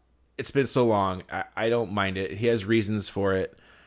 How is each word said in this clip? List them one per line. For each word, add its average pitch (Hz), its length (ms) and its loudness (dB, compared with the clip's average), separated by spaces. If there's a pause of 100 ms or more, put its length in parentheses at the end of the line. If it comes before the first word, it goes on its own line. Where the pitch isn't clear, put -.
(380)
it's 131 140 -6
been 139 160 2
so 123 180 2
long. 95 360 2 (100)
I, 92 120 -4 (120)
I 113 140 0
don't 117 240 0
mind 95 240 0
it. 95 200 -4
He 117 100 0
has 117 180 0
reasons 107 440 0
for 98 240 0
it. 95 240 -4 (300)